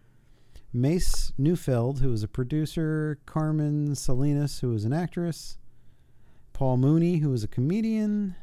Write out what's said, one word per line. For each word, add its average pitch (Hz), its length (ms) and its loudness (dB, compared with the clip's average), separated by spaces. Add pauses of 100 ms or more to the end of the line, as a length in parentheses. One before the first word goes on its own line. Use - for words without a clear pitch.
(720)
Mace 139 640 4
Neufeld, 135 600 0
who 131 100 6
was 110 140 0
a 107 40 -4
producer. 151 960 -2
Carmen 151 720 0
Salinas, 143 640 0
who 127 120 -2
was 107 120 -2
an 113 80 0
actress. 170 640 -4 (960)
Paul 131 260 0
Mooney, 165 400 4
who 147 120 0
was 120 140 -2
a 107 40 -4
comedian. 208 960 -2